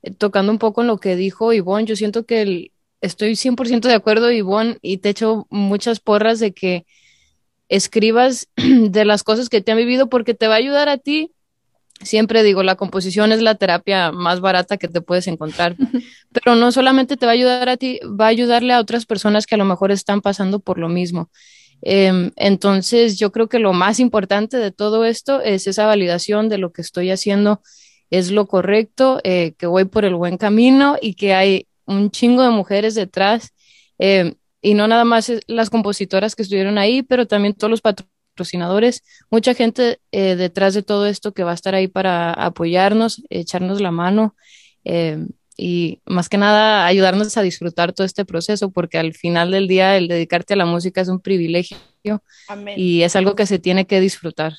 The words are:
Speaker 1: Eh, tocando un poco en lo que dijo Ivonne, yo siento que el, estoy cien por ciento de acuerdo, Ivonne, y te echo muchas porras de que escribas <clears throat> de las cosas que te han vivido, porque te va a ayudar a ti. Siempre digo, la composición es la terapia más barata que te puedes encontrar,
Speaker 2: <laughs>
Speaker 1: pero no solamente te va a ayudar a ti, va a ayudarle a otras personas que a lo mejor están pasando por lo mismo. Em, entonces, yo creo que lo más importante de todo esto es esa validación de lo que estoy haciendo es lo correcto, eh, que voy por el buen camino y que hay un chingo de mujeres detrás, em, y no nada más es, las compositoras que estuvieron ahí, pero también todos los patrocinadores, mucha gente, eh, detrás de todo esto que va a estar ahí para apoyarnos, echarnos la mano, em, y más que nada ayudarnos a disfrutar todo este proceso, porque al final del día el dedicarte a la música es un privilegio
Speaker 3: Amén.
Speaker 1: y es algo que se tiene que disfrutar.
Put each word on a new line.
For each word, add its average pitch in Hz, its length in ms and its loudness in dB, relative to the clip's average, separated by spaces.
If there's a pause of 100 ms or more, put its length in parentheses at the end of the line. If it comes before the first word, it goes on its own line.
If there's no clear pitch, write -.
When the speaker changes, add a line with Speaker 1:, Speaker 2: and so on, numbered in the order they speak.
Speaker 1:
Eh, - 80 -14
tocando 202 400 -2
un 220 80 -2
poco 220 220 -2
en 240 60 0
lo 220 100 -2
que 185 180 -4
dijo 196 380 -2
Ivonne, 202 340 -2
yo 220 80 -4
siento 214 300 -6
que 226 160 -2
el, 190 300 -4 (280)
estoy 214 380 -4
cien 247 180 -2
por 247 140 -6
ciento 233 180 0
de 247 60 6
acuerdo, 220 400 2
Ivonne, 220 480 -2
y 190 160 -6
te 202 120 -2
echo 220 400 -2
muchas 202 520 -2
porras 220 380 2
de 214 140 0
que 180 320 -4 (840)
escribas 226 840 2
<clears throat> - 60 -10
de 226 480 4
las 208 180 2
cosas 226 260 -2
que 214 120 0
te 220 100 -2
han 220 60 2
vivido, 247 320 0
porque 240 240 -2
te 226 160 -2
va 214 60 4
a - 20 4
ayudar 285 320 0
a 285 80 -2
ti. 311 340 -4 (720)
Siempre 220 400 2
digo, 196 200 4
la 185 120 2
composición 196 560 -2
es 220 100 2
la 220 140 2
terapia 180 560 0
más 180 300 -2
barata 185 340 0
que 180 140 -8
te 170 100 -4
puedes 180 280 -2
encontrar, 170 500 -4
Speaker 2:
<laughs> - 560 -6
Speaker 1:
pero 240 220 2
no 240 180 4
solamente 262 420 2
te 247 100 -2
va 233 60 4
a 233 40 4
ayudar 247 340 2
a 254 80 -2
ti, 254 260 -6
va 208 220 0
a 220 40 6
ayudarle 240 440 2
a 240 80 4
otras 226 240 -4
personas 214 420 0
que 226 80 0
a - 20 2
lo 202 80 2
mejor 196 280 0
están 202 260 -2
pasando 196 400 -2
por 185 180 -6
lo 165 120 -4
mismo. 175 400 -4 (520)
Em, 190 560 2
entonces, 202 840 2
yo 208 120 0
creo 226 160 -2
que 240 120 -2
lo 202 140 2
más 190 260 0
importante 220 580 0
de 208 140 -2
todo 214 340 0
esto 254 360 -2
es 196 260 -2
esa 214 180 0
validación 208 640 0
de 208 80 -2
lo 180 140 -4
que - 100 -14
estoy 180 300 -4
haciendo 202 500 0 (480)
es 180 220 0
lo 208 160 2
correcto, 214 760 0
eh, 175 340 0
que 175 100 -6
voy 185 180 2
por 208 200 -2
el 180 100 0
buen 175 220 -4
camino 262 640 4
y 214 140 -6
que 196 180 0
hay 190 340 2 (180)
un 196 260 0
chingo 247 320 4
de 247 60 4
mujeres 208 460 0
detrás, 202 580 -2 (460)
em, 190 360 2 (260)
y 208 120 2
no 208 140 2
nada 233 180 4
más 233 240 0
es, 233 180 -4
las 226 220 -2
compositoras 202 640 -2
que 220 80 -6
estuvieron 196 340 -2
ahí, 240 260 2
pero 247 240 0
también 208 260 0
todos 214 160 -4
los 226 120 -2
patrocinadores, 196 1200 -4 (260)
mucha 226 240 2
gente, 233 460 0 (120)
eh, 190 240 0
detrás 185 380 0
de 208 80 -2
todo 202 260 -2
esto 208 260 -6
que 185 100 -6
va 170 80 -2
a 170 40 -4
estar 190 200 -6
ahí 190 120 0
para 180 440 -2
apoyarnos, 185 1000 0
echarnos 185 520 -6
la 185 100 -2
mano, 196 440 0 (500)
em, 160 420 -4 (300)
y 175 480 -4
más 180 220 -4
que 202 100 -2
nada 208 480 2
ayudarnos 190 520 2
a 220 40 0
disfrutar 170 520 -4
todo 190 120 -2
este 190 200 -6
proceso, 190 460 -4
porque 170 260 -6
al 160 160 -4
final 170 380 -2
del 196 180 -2
día 190 280 4
el 175 120 0
dedicarte 175 440 -2
a 196 40 0
la 180 80 2
música 175 360 -2
es 185 60 -2
un 185 140 -4
privilegio 175 560 -2 (720)
Speaker 3:
Amén. 202 280 -14
Speaker 1:
y 175 260 2
es 170 120 0
algo 196 200 2
que 208 100 0
se 196 120 -2
tiene 180 300 0
que 196 140 2
disfrutar. 160 580 -4